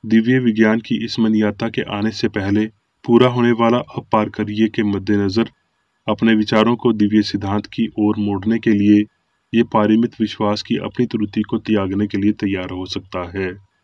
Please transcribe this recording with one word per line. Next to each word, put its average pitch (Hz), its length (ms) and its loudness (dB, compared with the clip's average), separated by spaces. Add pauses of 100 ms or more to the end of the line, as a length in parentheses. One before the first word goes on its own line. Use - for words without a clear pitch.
दिव्य 113 320 4
विज्ञान 110 420 2
की 110 240 -6
इस 110 140 -8
मान्यता 107 500 0
के 110 140 -6
आने 107 280 -4
से 107 180 -4
पहले 104 380 -2 (380)
पूरा 120 240 4
होने 120 240 2
वाला 117 260 2
अपारकर्य 107 920 -2
के 110 140 -2
मद्देनजर 101 680 0 (580)
अपने 113 260 2
विचारों 107 420 2
को 117 160 2
दिव्य 107 300 2
सिद्धांत 101 440 -4
की 113 220 -4 (100)
ओर 107 200 0
मोड़ने 104 400 -2
के 113 120 0
लिए 104 300 6 (540)
ये 113 80 4
पारिमित 110 580 0
विश्वास 104 420 -2
की 113 140 -4
अपनी 101 300 -4
त्रुटि 107 360 -4
को 110 160 -4
त्यागने 101 480 -2
के 101 120 -6
लिए 104 140 0
तैयार 95 380 -6
हो 92 160 -8
सकता 90 520 -10
है। 95 460 -10